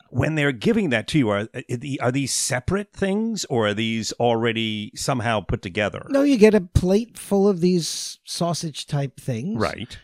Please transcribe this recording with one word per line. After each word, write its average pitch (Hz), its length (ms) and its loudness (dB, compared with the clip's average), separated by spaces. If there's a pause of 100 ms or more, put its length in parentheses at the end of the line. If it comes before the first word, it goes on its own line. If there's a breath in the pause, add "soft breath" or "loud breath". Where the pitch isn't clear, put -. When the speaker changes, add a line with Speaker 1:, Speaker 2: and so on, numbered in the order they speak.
(120)
Speaker 1:
when 143 240 0
they're 143 160 2
giving 190 400 0
that 110 180 0
to 160 80 0
you, 123 120 4
are, 101 240 0
are 123 240 -6
the-, 135 220 -6
are 120 120 0
these 135 220 -2
separate 185 600 -2
things 208 520 -2
or 113 240 2
are 104 40 2
these 113 400 -2
already 113 840 0
somehow 117 460 0
put - 220 -4
together? 101 460 -2
Speaker 2:
No, 277 120 2
you 285 160 4
get 208 160 8
a 208 80 4
plate 190 560 0
full 202 320 2
of 185 100 0
these 175 640 0
sausage 170 640 -4
type 139 340 -4
things. 131 400 -6
Speaker 1:
Right. 107 440 -6